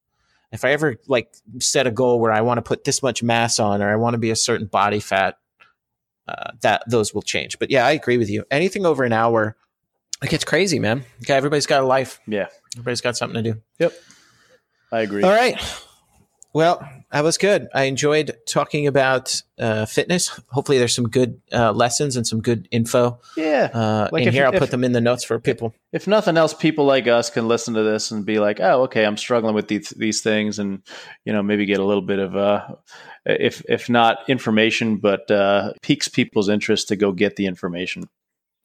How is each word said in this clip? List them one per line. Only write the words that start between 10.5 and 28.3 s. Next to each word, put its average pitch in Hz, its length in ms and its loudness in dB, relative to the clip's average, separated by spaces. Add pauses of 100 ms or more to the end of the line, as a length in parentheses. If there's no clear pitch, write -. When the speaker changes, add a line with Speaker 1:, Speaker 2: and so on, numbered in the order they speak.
Speaker 1:
man. 110 240 -2 (200)
Okay, 143 100 0
everybody's 139 320 0
got 143 160 2
a 135 60 2
life. 127 400 0
Speaker 2:
Yeah. 101 200 -2 (280)
Speaker 1:
Everybody's 120 260 -6
got 123 160 -2
something 113 260 -6
to 113 100 -2
do. 110 80 -10 (180)
Speaker 2:
Yep. 165 140 0 (1000)
I 113 100 0
agree. 101 220 -2
Speaker 1:
All 185 80 6
right. 233 280 2 (920)
Well, 160 340 2 (240)
that 143 100 0
was 160 160 2
good. 190 360 2
I 135 100 0
enjoyed 143 480 0 (160)
talking 147 400 -2
about, 131 540 0 (180)
uh, 110 260 0
fitness. - 540 -2 (120)
Hopefully 135 260 0
there's 120 180 2
some 117 140 -2
good, 127 320 0 (100)
uh, 113 220 2
lessons 120 420 0
and 117 100 -2
some 110 140 -4
good 110 320 -2
info, 120 480 0 (160)
Speaker 2:
Yeah. 302 380 0
Speaker 1:
uh, 110 360 0
Speaker 2:
Like, - 120 -2
Speaker 1:
in 120 80 2
Speaker 2:
if 117 40 2
Speaker 1:
here. 139 100 2
Speaker 2:
you, 131 40 4
Speaker 1:
I'll 123 60 2
Speaker 2:
if, 113 60 2
Speaker 1:
put 131 120 0
them 127 140 0
in 123 80 0
the 120 80 2
notes 123 240 0
for 117 120 -2
people. 117 360 -4 (180)
Speaker 2:
if - 160 -6
nothing 190 300 2
else, 156 160 4
people 156 320 0
like 135 240 4
us 120 200 4
can 113 200 -2
listen 117 240 0
to 110 100 2
this 107 260 0
and 107 160 -6
be 107 140 0